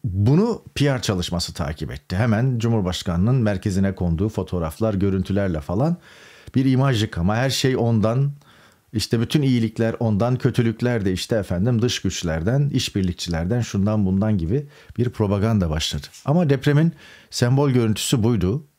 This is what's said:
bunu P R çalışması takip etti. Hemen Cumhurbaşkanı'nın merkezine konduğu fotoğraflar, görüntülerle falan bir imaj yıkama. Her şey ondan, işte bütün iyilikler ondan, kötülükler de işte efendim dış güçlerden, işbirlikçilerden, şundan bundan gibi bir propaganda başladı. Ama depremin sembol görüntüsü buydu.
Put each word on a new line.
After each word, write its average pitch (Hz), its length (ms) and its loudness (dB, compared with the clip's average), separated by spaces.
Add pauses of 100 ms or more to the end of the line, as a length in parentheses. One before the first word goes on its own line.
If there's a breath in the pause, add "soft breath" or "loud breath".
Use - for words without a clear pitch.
bunu 135 580 2 (120)
P 139 200 2
R - 80 -4
çalışması 87 520 -2
takip - 360 -6
etti. - 260 -8
Hemen 113 420 0
Cumhurbaşkanı'nın 104 800 0
merkezine 98 580 0
konduğu 87 340 0
fotoğraflar, 92 680 -2
görüntülerle 95 680 0
falan 131 360 -2 (580 loud breath)
bir 131 100 2
imaj 131 380 2
yıkama. 101 340 -2
Her 131 140 0
şey 131 260 0
ondan, 117 560 2 (600 soft breath)
işte 113 280 -2
bütün 139 220 0
iyilikler 117 580 0
ondan, 117 360 2
kötülükler 117 680 0
de 95 80 2
işte 92 240 -2
efendim 104 460 0
dış 120 200 -2
güçlerden, 92 680 -2
işbirlikçilerden, 92 920 -2
şundan 101 460 0
bundan 98 320 0
gibi 123 280 -2 (320 loud breath)
bir 117 120 0
propaganda 101 600 0
başladı. 76 360 -4 (180)
Ama 156 260 2
depremin 147 420 2 (380 loud breath)
sembol 135 400 2
görüntüsü 117 520 2
buydu. 113 420 0 (140)